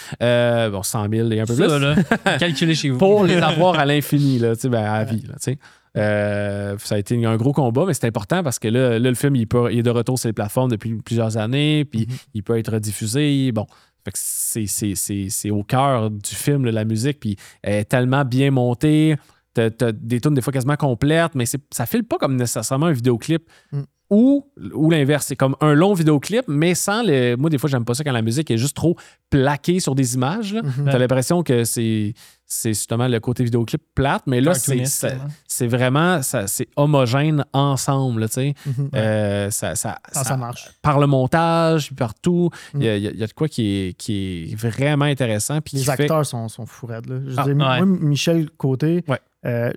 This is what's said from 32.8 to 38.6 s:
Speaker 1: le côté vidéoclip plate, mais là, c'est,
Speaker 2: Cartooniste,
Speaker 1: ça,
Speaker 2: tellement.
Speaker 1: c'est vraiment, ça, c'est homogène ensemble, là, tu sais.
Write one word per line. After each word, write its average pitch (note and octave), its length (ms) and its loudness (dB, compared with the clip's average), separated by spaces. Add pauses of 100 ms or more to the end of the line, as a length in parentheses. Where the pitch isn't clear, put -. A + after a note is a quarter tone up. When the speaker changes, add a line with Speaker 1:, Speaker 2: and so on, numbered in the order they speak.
Speaker 1:
le A#2+ 100 2
côté B2 260 -2
vidéoclip A#2 360 -2 (140)
plate, C#3+ 320 0
mais B2+ 160 2
là, D#3+ 120 4
c'est, C3+ 180 -2
Speaker 2:
Cartooniste, B2+ 280 0
Speaker 1:
ça, B2 80 -2
Speaker 2:
tellement. C3 160 -8 (240)
Speaker 1:
c'est - 180 -4
vraiment, C3 560 2
ça, A2 240 -4
c'est - 300 -6
homogène C#3+ 680 2 (100)
ensemble, C3+ 680 0
là, A2 80 -2
tu - 60 -6
sais. C#3 200 -2 (120)